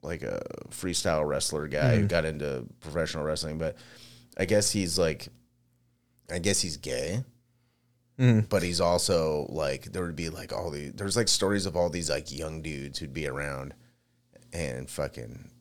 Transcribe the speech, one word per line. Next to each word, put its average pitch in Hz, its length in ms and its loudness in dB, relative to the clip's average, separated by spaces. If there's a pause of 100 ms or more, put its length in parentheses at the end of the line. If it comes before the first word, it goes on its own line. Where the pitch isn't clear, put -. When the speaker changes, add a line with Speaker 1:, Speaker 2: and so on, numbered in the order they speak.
Speaker 1:
like 78 180 -6
a 50 220 -4 (260)
freestyle 87 580 0
wrestler 73 400 -2
guy 73 280 4
who 104 80 4
Speaker 2:
Mm. 101 60 2
Speaker 1:
got 85 160 2
into 73 400 -4 (140)
professional 78 440 -4
wrestling. 78 340 -2
But 80 180 -2 (640)
I - 80 2
guess 104 260 6
he's 92 280 0
like, 80 300 2 (1000)
I 87 60 -2
guess 95 240 2
he's 80 160 -4
gay, 73 460 -2 (960)
Speaker 2:
Mm. 113 300 8
Speaker 1:
but 98 120 4
he's 87 200 0
also 85 680 4
like, 69 440 -2
there 92 100 -2
would 85 120 -4
be 82 140 -4
like 80 240 -10
all 87 160 -4
the, 73 200 -6
there's 98 280 -4
like 113 100 4
stories 98 380 2
of 85 100 -4
all 87 140 4
these 82 220 -2
like 73 200 -2
young 78 300 -6
dudes 71 380 -8
who'd 71 160 -8
be 76 120 -4
around 69 460 -6 (800)
and 69 340 -4
fucking - 600 -8 (120)